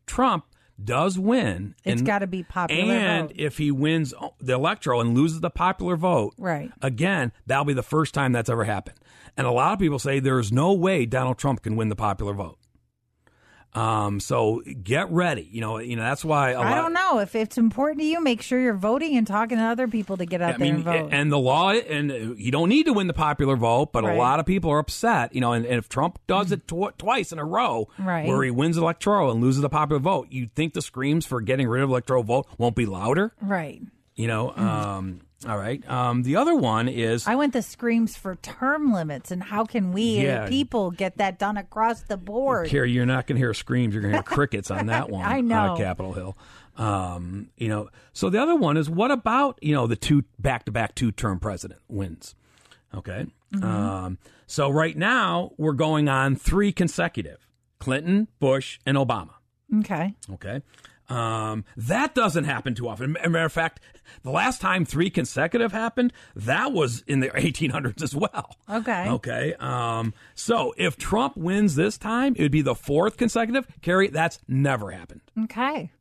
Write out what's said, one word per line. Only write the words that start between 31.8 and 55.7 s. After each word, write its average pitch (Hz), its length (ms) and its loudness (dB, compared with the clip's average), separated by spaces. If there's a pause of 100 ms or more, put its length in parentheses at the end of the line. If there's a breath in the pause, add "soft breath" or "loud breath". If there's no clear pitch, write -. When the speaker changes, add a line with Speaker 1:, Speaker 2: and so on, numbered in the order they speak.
Speaker 1:
of 139 60 2
electoral 127 340 2
vote 117 240 0 (100)
won't 117 180 0
be 120 120 2
louder. 120 540 0
Speaker 2:
Right. 185 400 -4 (340)
Speaker 1:
You 113 120 -4
know, 113 200 0 (100)
Speaker 2:
Mm-hmm. - 60 -2
Speaker 1:
um, 98 580 -2 (260)
all 110 120 -4
right. 117 280 -6
Um, 123 360 0
the 139 140 2
other 311 180 4
one 117 320 2
is 127 400 0
Speaker 2:
I 220 80 2
want 277 180 2
the 240 80 -2
screams 233 560 -2
for 190 200 -10
term 285 540 -2
limits 156 380 -4
and 180 140 -6
how 214 220 -2
can 190 280 -2
we, 220 300 2
Speaker 1:
Yeah. 117 240 0
Speaker 2:
people, 247 420 0
get 180 300 -6
that 190 180 -2
done 208 200 -2
across 220 440 -2
the 202 160 -6
board? 208 520 -2
Speaker 1:
Carrie, 127 220 2
you're 123 140 2
not 127 220 0
gonna 131 100 0
hear 123 160 2
screams. 120 400 0
You're 107 80 -2
gonna 101 140 0
hear - 80 0
crickets 113 480 -2
on 98 160 -2
that 110 220 -2
Speaker 2:
<laughs> - 20 -10
Speaker 1:
one 180 120 -4
Speaker 2:
I 247 180 0
know. 220 320 2
Speaker 1:
on 165 40 -4
Capitol 92 360 -4
Hill. 92 220 -10 (400 loud breath)
Um, 92 800 -4
you 117 120 -4
know, 107 220 -4 (240 soft breath)
so 190 180 0
the 214 100 4
other 330 140 4
one 160 220 4
is 156 120 0
what 202 220 2
about, 254 500 0
you 151 140 2
know, 123 100 2
the 117 100 0
two 147 280 4 (160)
back-to-back 113 560 -2
two-term 107 440 -2
president 90 480 -8
wins? 92 460 -8 (600 soft breath)
Okay. - 320 -8 (260)
Speaker 2:
Mm-hmm. 196 100 -2
Speaker 1:
Um, 95 540 -2 (300 soft breath)
so 139 240 0
right 160 260 0
now 185 600 0
we're 151 160 0